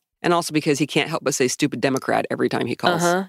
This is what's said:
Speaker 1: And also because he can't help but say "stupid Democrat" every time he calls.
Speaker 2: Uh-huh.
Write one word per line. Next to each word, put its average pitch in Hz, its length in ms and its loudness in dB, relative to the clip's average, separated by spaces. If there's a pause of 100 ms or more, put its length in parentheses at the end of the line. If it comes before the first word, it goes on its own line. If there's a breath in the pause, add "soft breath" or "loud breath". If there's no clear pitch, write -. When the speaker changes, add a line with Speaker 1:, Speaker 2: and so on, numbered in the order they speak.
(200)
Speaker 1:
And 175 140 2
also 170 180 -2
because 151 260 2
he 151 80 2
can't 151 220 0
help 160 160 -6
but 139 100 0
say 127 140 2
"stupid 131 320 -2
Democrat" 117 500 0
every 123 200 0
time 123 160 -2
he 120 100 -4
calls. 170 260 0
Speaker 2:
Uh-huh. 175 260 2